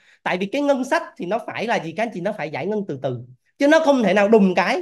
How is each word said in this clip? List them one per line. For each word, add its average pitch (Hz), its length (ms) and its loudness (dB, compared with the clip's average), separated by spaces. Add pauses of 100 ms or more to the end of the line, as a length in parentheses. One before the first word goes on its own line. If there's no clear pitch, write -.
(240)
tại 175 140 -2
vì 190 80 -4
cái 262 160 -4
ngân 277 220 0
sách 320 200 -2 (140)
thì 170 80 -10
nó 208 220 -2
phải 170 200 -6
là 226 80 0
gì 160 220 -6
các 214 60 -2
anh 233 100 -4
chị? 180 80 -10
Nó 202 160 -4
phải 156 120 -8
giải 139 160 -8
ngân 208 220 -4
từ 139 140 -8
từ. 127 180 -4 (400)
Chứ 277 80 4
nó 320 120 6
không 285 240 4
thể 185 100 2
nào 202 140 4
đùng 202 280 4
cái, 208 260 0